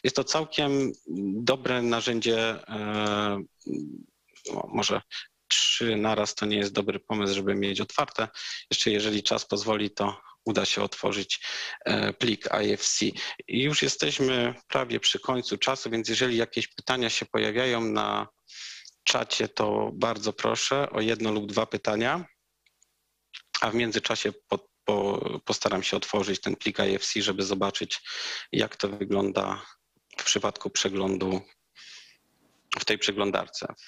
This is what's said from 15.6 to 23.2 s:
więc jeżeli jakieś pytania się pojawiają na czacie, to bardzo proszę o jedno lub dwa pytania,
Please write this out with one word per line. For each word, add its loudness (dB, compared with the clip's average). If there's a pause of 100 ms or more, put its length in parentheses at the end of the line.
więc 0
jeżeli 2
jakieś 0
pytania 0
się -2
pojawiają 2
na 0 (760)
czacie, 2
to 0
bardzo 0
proszę 0
o -2
jedno 2
lub 0
dwa 0
pytania, 0 (1400)